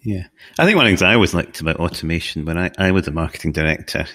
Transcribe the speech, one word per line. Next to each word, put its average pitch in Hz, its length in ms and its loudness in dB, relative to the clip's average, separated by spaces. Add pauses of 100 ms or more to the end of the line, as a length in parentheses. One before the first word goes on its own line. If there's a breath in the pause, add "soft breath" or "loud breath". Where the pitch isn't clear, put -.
Yeah. 98 240 -4 (320 loud breath)
I 156 60 4
think 208 120 4
one 139 100 4
of 107 40 6
the 92 60 6
things 87 60 -2
I 92 120 4
always 104 200 4
liked - 260 -4
about 80 160 -2
automation 82 680 -4
when 82 120 -4
I, 90 200 -2
I 95 120 2
was 92 160 2
a 73 60 -4
marketing 82 400 -4
director - 640 -2